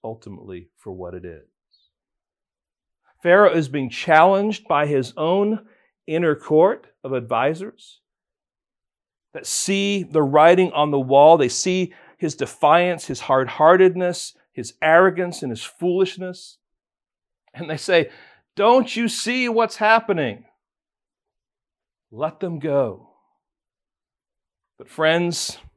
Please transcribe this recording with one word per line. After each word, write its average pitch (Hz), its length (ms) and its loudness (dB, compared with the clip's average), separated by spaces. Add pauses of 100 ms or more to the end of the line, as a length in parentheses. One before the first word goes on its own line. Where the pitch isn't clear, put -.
ultimately 98 720 -18
for - 160 -20
what 90 220 -14
it 90 100 -16
is. 82 220 -20 (1800)
Pharaoh 180 320 4
is 156 160 -2
being 131 200 -6
challenged 196 760 2
by 147 200 0
his 131 280 -4
own 196 520 -2 (400)
inner 160 280 -2
court 170 520 0 (160)
of 135 100 -8
advisors 131 880 -6 (1300)
that - 120 -16
see 196 580 -4
the 151 200 -2
writing 160 500 4
on 151 180 -2
the 139 80 -2
wall. 139 380 6
They 135 120 0
see 185 440 -4 (240)
his 151 180 -6
defiance, 165 680 0
his - 160 -10
hard-heartedness, 175 1120 2 (160)
his - 300 -12
arrogance, 175 600 2
and 131 100 -8
his 110 120 -10
foolishness. 180 920 -6 (960)
And 143 160 -16
they 156 80 -8
say, 170 340 0 (440)
"Don't 240 400 2
you 233 120 -2
see 247 400 -4
what's 226 300 -2
happening? 208 680 0 (1700)
Let 147 280 -8
them 170 200 -8
go." 139 460 -4 (1700)
But 120 120 -20
friends, 165 720 -2 (180)